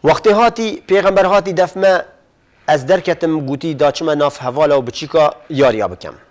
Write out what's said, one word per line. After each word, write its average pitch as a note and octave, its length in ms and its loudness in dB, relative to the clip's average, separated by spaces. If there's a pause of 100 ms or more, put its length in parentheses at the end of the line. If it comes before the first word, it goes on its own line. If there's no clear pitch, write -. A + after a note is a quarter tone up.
وەختی D#3+ 320 2
هاتی، A3+ 300 0 (200)
پێغەمبەر F#3+ 440 2
هاتی F#3+ 260 0
دەفمە، F#3+ 340 2 (760)
ئەس D3+ 200 2
دەرکەتم، E3+ 440 0 (140)
گوتی C#3+ 240 -6 (100)
داچمە D3+ 400 0
ناف C#3+ 140 -2 (100)
هەڤاڵە C#3+ 320 0
و C3 100 0
بچیکە D#3 360 -2 (260)
یاریا B2 380 0
بکەم. E2+ 280 -12 (160)